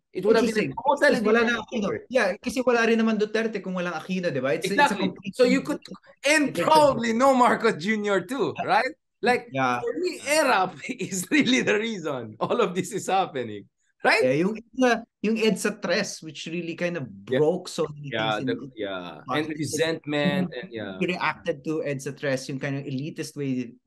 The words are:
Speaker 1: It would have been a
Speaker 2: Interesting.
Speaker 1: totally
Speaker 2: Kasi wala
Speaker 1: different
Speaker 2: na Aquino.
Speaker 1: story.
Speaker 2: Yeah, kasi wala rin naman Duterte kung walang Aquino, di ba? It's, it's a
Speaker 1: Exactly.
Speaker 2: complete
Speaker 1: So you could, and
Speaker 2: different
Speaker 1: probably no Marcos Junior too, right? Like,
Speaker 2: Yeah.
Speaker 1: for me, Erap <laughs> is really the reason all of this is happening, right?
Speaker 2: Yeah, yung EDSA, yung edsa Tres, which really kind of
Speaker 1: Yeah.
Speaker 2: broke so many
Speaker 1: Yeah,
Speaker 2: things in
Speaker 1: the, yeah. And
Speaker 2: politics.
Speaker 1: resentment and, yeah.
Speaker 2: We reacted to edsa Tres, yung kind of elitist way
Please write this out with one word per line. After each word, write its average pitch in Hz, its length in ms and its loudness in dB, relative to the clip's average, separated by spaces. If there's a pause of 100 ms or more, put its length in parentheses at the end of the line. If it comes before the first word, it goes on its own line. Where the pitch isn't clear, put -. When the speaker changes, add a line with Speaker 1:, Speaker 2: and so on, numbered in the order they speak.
(120)
Speaker 1:
It 185 140 -4
would 220 100 6
have 233 80 4
been 226 120 0
a 175 120 0
Speaker 2:
Interesting. 135 80 -6
Speaker 1:
totally 277 400 2
Speaker 2:
Kasi 220 80 -2
wala 220 160 4
Speaker 1:
different 233 160 2
Speaker 2:
na 208 80 -6
Aquino. 208 240 -4
Speaker 1:
story. - 120 -4 (100)
Speaker 2:
Yeah, 214 260 2
kasi 254 240 -4
wala 233 260 4
rin 226 140 6
naman 220 180 2
Duterte 214 460 -2
kung 185 80 -6
walang 175 240 -4
Aquino, 180 360 -4
di 135 80 -2
ba? 135 120 0
It's, 170 160 -2
it's 202 80 -2
a 285 80 6
Speaker 1:
Exactly. 202 240 2
Speaker 2:
complete 196 280 -10
Speaker 1:
So 254 80 6
you 254 180 4
could, - 180 -4 (480)
and 294 240 4
Speaker 2:
different - 160 0
Speaker 1:
probably 262 460 6
no 269 180 6
Marcos 220 500 4
Junior 208 380 0
too, 185 320 -2 (120)
right? 220 280 2 (300)
Like, 240 300 0
Speaker 2:
Yeah. 123 280 0
Speaker 1:
for 466 160 -4
me, 330 240 -4
Erap 254 640 2
<laughs> - 160 -8
is 185 300 -6
really 254 320 4
the 208 180 2
reason 151 600 -6
all 208 200 0
of 180 140 0
this - 180 -4
is 185 160 -6
happening, 131 560 -2 (400)
right? 320 200 4
Speaker 2:
Yeah, 147 260 2
yung 220 80 -6
EDSA, 240 440 0 (200)
yung 220 160 2
edsa 214 400 0
Tres, 190 480 -2
which 156 240 -12
really 165 240 -6
kind 175 240 -4
of 131 80 -6 (240)
Speaker 1:
Yeah. 127 80 2
Speaker 2:
broke 180 320 2
so 156 240 -2
many 143 160 -14
Speaker 1:
Yeah, 110 320 0
Speaker 2:
things 127 80 -2
in - 80 -4
Speaker 1:
the, 143 160 -14
yeah. 92 480 -8
And 147 240 -2
Speaker 2:
politics. 156 160 -6
Speaker 1:
resentment 147 880 -2
and, 120 240 -12
yeah. 98 240 -8
Speaker 2:
We 175 160 -2
reacted 151 480 -4
to 156 240 -4
edsa 139 320 -6
Tres, 135 320 -2
yung 135 80 -6
kind 139 240 -4
of - 0 -
elitist 143 560 -8
way 127 320 -4 (160)